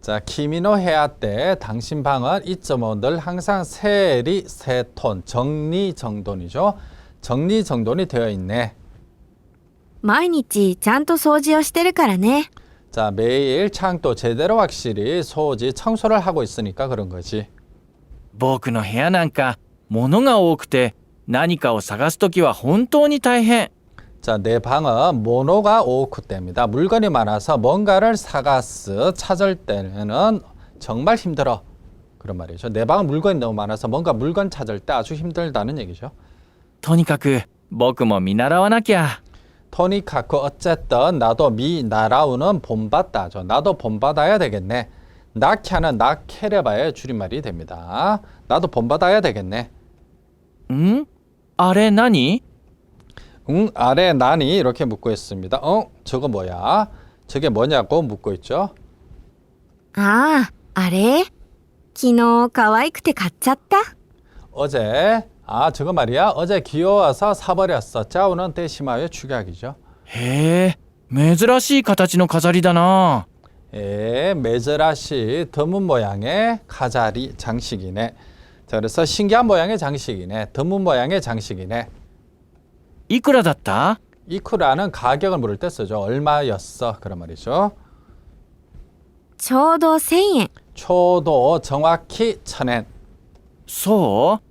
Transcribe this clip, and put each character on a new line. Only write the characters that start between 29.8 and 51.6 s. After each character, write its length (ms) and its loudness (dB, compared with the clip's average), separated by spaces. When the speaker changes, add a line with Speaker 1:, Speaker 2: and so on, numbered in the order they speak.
Speaker 1:
정말 360 -2
힘들어. 480 -4
그런 180 -10
말이죠. 340 -12
내 140 -2
방은 240 2
물건이 320 0
너무 140 -2
많아서 340 -6
뭔가 240 -2
물건 380 -2
찾을 320 -8
때 100 -8
아주 240 -4
힘들다는 640 -6
얘기죠. 320 -12
Speaker 3:
と 160 2
に 80 4
か 120 0
く 260 0
僕 340 0
も 140 2
見 160 0
習 240 2
わ 100 2
な 120 2
き 140 0
ゃ。 260 0
Speaker 1:
토니카쿠, 640 -2
어쨌든 840 0
나도 320 4
미나라우는 1080 0
본받다죠. 840 -4
나도 340 0
본받아야 600 0
되겠네. 520 -4
나캬는 600 0
나케레바의 960 0
줄임말이 480 -8
됩니다. 800 -6
나도 180 0
본받아야 540 2
되겠네. 500 -4
Speaker 3:
ん？ 320 2
あ 180 2